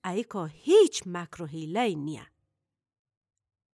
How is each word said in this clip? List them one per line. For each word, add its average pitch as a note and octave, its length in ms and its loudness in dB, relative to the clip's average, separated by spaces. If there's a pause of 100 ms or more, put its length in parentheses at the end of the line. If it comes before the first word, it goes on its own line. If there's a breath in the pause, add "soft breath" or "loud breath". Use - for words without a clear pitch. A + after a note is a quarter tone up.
ایکا F#3+ 420 -4
هیچ F4+ 600 4
مکر F3 360 -10
و D#3+ 40 -8
حیله‌ای D#3+ 500 -2
نیه.» D3 300 -8 (1500)